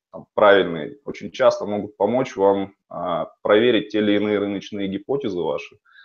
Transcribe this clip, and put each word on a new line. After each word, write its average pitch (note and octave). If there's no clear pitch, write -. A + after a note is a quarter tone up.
там, E2+
правильные F2+
очень -
часто A#2+
могут G#2
помочь B2
вам, G2
а, E2+
проверить G#2+
те A2
или G#2
иные G#2
рыночные G2+
гипотезы G2+
ваши D#2